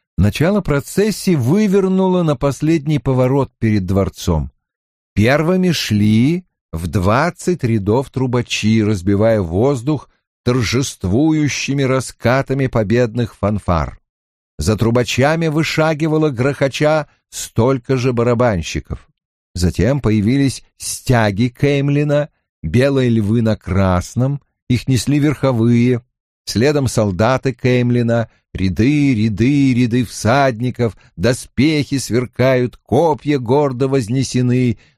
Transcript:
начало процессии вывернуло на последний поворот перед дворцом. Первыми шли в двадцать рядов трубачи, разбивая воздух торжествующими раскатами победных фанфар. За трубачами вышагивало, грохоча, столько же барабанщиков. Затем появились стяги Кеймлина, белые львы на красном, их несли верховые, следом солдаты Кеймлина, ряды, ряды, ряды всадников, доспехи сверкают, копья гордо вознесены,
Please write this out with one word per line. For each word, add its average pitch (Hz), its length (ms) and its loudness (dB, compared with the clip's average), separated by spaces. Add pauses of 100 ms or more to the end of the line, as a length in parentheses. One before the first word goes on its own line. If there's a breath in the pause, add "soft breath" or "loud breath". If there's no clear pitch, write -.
(160)
начало 185 440 2
процессии 185 720 -2
вывернуло 185 880 0
на 151 140 0
последний 147 640 -2
поворот 131 600 0
перед 107 280 0
дворцом. 87 640 -2 (640)
Первыми 160 560 2
шли 110 720 2 (280)
в 82 140 -8
двадцать 123 800 -2
рядов 113 460 0
трубачи, 120 720 0
разбивая 104 580 2
воздух 120 680 -2 (360)
торжествующими 131 1400 -2
раскатами 131 840 -2
победных 117 680 0
фанфар. 95 640 -2 (580)
За 87 180 0
трубачами 123 720 0
вышагивало, 156 800 0
грохоча, 139 800 -2 (200)
столько 131 680 -2
же 127 160 0
барабанщиков. 117 960 -2 (460)
Затем 92 460 0
появились 120 640 0 (120)
стяги 113 720 0
Кеймлина, 143 800 0 (320)
белые 127 480 2
львы 113 320 0
на 110 140 0
красном, 95 840 -2 (280)
их 123 180 0
несли 135 320 0
верховые, 123 840 2 (420)
следом 139 440 0
солдаты 110 640 0
Кеймлина, 120 800 0 (240)
ряды, 120 600 0
ряды, 117 600 0
ряды 123 300 0
всадников, 120 920 -2 (200 soft breath)
доспехи 143 840 0
сверкают, 123 800 -2
копья 143 640 0
гордо 135 500 0
вознесены, 123 880 0 (200 soft breath)